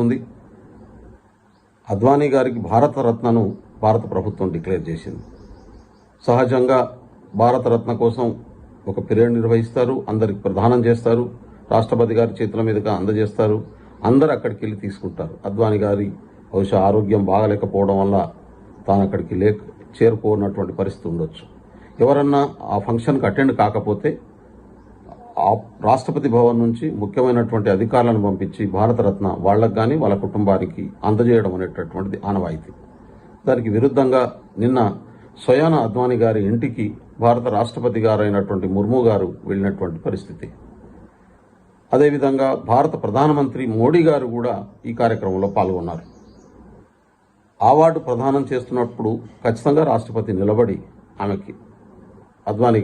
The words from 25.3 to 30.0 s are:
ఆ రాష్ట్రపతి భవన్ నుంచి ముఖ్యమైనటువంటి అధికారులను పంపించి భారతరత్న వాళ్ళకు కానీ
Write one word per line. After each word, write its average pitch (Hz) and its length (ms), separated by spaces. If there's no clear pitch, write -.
ఆ 98 60
రాష్ట్రపతి 135 500
భవన్ 120 260
నుంచి 117 240
ముఖ్యమైనటువంటి 117 720
అధికారులను 117 500
పంపించి 95 380
భారతరత్న 101 520
వాళ్ళకు 107 300
కానీ 117 260